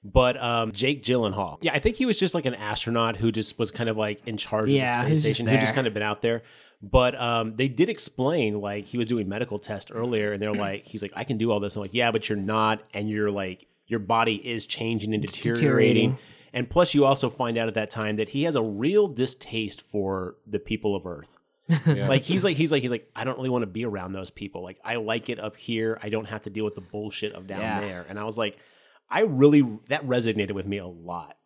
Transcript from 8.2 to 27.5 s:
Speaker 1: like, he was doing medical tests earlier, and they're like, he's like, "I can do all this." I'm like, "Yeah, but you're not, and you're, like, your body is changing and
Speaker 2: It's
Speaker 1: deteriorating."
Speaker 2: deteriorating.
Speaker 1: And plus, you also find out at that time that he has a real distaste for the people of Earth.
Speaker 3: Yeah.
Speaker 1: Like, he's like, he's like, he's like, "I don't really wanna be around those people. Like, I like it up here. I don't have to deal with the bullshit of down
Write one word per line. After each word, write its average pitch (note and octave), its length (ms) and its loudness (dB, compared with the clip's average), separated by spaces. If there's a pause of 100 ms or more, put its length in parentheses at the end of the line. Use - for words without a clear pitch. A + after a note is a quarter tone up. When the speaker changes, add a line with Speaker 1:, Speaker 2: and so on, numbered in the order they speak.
Speaker 1:
like, G2+ 240 -6
he - 140 -6
was A#2 80 0
doing A2+ 240 0
medical G#2 280 -4
tests - 320 -10
earlier, A2+ 420 -2
and G2+ 100 -4
they're G#2+ 100 -2
like, G2+ 320 -4
he's G#2+ 160 -10
like, G2+ 160 -8
"I A#2 80 -6
can A#2+ 140 -4
do A2+ 120 2
all G#2 80 2
this." G2+ 160 -4
I'm G#2+ 60 -6
like, G2 140 -10
"Yeah, A#2+ 160 2
but A2 180 -2
you're G#2+ 80 0
not, G#2+ 460 0 (100)
and G#2 160 -4
you're, G#2+ 220 0
like, F#2+ 360 -6 (200)
your A2+ 120 -2
body A2+ 360 2 (120)
is A#2 200 -6
changing A2 480 -2
and G#2+ 100 0
Speaker 2:
It's - 140 2
Speaker 1:
deteriorating." A#2+ 720 4
Speaker 2:
deteriorating. C3 80 -4 (340)
Speaker 1:
And B2 160 -4
plus, F3 240 4
you C#3+ 140 6
also C3+ 240 4
find A#2 260 -2
out A2+ 120 0
at G2+ 60 -6
that G#2+ 140 0
time G#2+ 280 -2
that G#2+ 120 0
he C#3 140 -2
has D#3+ 140 0
a A#2 60 2
real C3+ 460 2
distaste B2 720 -4
for F#2+ 560 -4 (100)
the G#2 120 -4
people G#2 360 -2
of F2+ 120 -6
Earth. - 320 -14 (480)
Speaker 3:
Yeah. C3+ 220 2
Speaker 1:
Like, C3 160 2
he's F#3 200 0
like, E3+ 140 2
he's D#3 120 2
like, C#3+ 120 2
he's B2 80 -2
like, A#2 260 -6
"I A2+ 80 -6
don't B2+ 140 -4
really C3 100 -4
wanna B2 200 0
be A2 180 -6
around F#2+ 260 -6
those F#2+ 160 -8
people. G2 340 -12
Like, F#2 220 -16
I A2+ 120 -4
like A2+ 340 -2
it A#2 100 -4
up G#2+ 160 -8
here. A2+ 460 -2
I G#2 80 -6
don't A2 180 -2
have G#2+ 140 -8
to G#2 80 -10
deal G#2+ 160 -2
with G#2 80 -4
the G2 80 -12
bullshit G#2 500 -8
of F#2 140 -14
down G2 160 -8